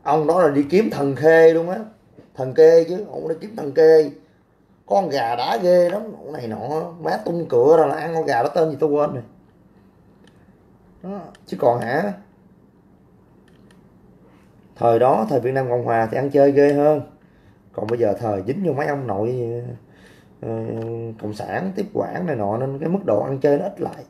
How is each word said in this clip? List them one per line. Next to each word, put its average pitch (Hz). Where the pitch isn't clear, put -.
ông 151
đó 170
là 160
đi 143
kiếm 214
thần 139
khê 160
luôn 165
á, 190
thần 127
kê 160
chứ, 180
ông 151
đi 165
kiếm 214
thần 143
kê. 160
Con 196
gà 120
đá 156
ghê 180
lắm, 202
ông 147
này 131
nọ, 143
má 156
tung 170
cửa 131
ra 156
là 139
ăn 160
con 160
gà 123
đó, 139
tên 160
gì 139
tao 156
quên 147
rồi. 127
Đó, 190
chứ -
còn 120
hả? 151
Thời 113
đó, 127
thời 135
Việt 123
Nam 135
Cộng 120
Hòa 113
thì -
ăn 139
chơi 143
ghê 143
hơn. 147
Còn -
bây 117
giờ 107
thời 104
dính 147
vô 156
mấy 139
ông 143
nội, 117
ờ, 117
cộng 107
sản 110
tiếp -
quản 113
này 151
nọ, 104
nên 135
cái 156
mức 190
độ -
ăn 135
chơi 143
nó 180
ít 196
lại. -